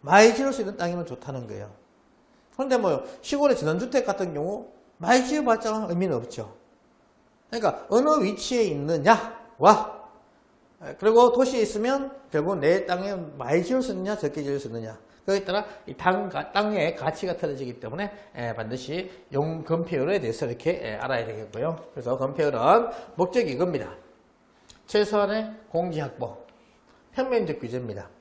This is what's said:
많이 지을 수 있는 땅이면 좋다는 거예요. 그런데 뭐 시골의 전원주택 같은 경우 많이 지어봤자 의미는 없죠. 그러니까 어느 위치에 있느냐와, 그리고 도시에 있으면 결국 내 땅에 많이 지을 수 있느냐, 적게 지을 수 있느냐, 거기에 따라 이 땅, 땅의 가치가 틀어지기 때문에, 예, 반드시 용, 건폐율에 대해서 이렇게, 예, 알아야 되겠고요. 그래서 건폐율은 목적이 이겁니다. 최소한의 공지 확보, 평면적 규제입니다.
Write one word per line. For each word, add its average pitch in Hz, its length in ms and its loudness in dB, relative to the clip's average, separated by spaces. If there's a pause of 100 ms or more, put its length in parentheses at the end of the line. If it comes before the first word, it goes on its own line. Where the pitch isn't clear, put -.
많이 208 320 8
지을 269 180 0
수 262 80 -4
있는 196 160 -4
땅이면 175 300 -4
좋다는 127 400 -10
거예요. 104 240 -10 (800)
그런데 262 240 0
뭐 180 260 0 (200)
시골의 285 340 2
전원주택 214 480 -2
같은 185 300 -4
경우 175 360 -6 (280)
많이 247 260 4
지어봤자 226 640 0
의미는 175 280 0
없죠. 113 380 -8 (960)
그러니까 214 400 -2
어느 285 340 4
위치에 214 420 0
있느냐와, 160 1400 2 (1000)
그리고 233 340 8
도시에 254 300 2
있으면 254 520 -2 (160)
결국 165 280 0
내 165 260 4
땅에 190 300 -4 (240)
많이 147 260 2
지을 254 160 2
수 233 120 -4
있느냐, 190 240 -4
적게 151 260 -4
지을 139 160 -2
수 135 100 -8
있느냐, 110 300 -10 (280)
거기에 196 180 0
따라 196 200 -2 (220)
이 143 80 -12
땅, 190 340 0
땅의 196 680 -2
가치가 160 400 -4
틀어지기 139 420 -6
때문에, 175 320 -8 (260)
예, 120 180 -6
반드시 127 560 -8 (220)
용, 156 300 -2
건폐율에 165 560 -2
대해서 127 280 -4
이렇게, 139 360 -2
예, 107 140 -6
알아야 120 300 -2
되겠고요. 110 500 -6 (160)
그래서 123 240 -4
건폐율은 139 420 0 (580)
목적이 185 360 0
이겁니다. 143 440 -2 (920)
최소한의 208 680 0 (180)
공지 165 300 -2
확보, 120 360 -8 (760)
평면적 233 480 -2
규제입니다. 117 480 -8 (120)